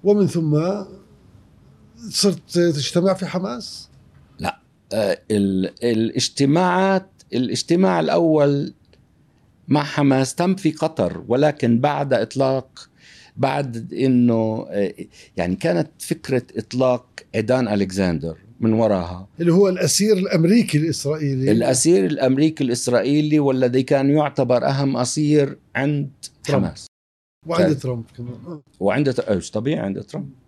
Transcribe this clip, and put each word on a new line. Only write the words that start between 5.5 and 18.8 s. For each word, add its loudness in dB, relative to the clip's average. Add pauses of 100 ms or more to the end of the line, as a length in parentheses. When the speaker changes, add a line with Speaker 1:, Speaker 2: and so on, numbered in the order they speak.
Speaker 2:
الاجتماعات، 0 (220)
الاجتماع 0
الأول 2 (920)
مع 2
حماس 2
تم 0
في 0
قطر، -2
ولكن 2
بعد 0
إطلاق، -2 (480)
بعد -4
إنه، 2
آه، -2 (440)
يعني -2
كانت -2 (100)
فكرة -4 (140)
إطلاق -2 (300)
عيدان 0
ألكسندر -2 (220)
من 2
وراها. 0 (120)